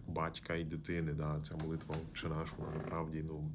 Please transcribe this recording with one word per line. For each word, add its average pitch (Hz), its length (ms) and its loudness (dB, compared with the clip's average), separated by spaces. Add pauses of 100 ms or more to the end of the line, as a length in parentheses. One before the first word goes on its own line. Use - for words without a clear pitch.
батька 82 480 0
і 82 100 4
дитини. 80 480 2
Да? 76 280 2
Ця 78 160 -4
молитва 80 400 0 (140)
«Отче - 180 -2
наш», 80 200 0 (100)
вона 78 140 -2
направді, 80 540 0
ну, 76 280 0